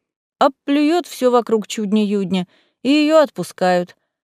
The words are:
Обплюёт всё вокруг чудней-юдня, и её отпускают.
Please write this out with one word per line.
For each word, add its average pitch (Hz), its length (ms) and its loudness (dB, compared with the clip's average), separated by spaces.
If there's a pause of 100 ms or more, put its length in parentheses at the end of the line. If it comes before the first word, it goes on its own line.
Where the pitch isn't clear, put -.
(380)
Обплюёт 294 680 0
всё - 240 -2
вокруг 220 360 0
чудней-юдня, 196 840 -2 (340)
и 247 80 -2
её 302 320 4
отпускают. 180 720 -2 (280)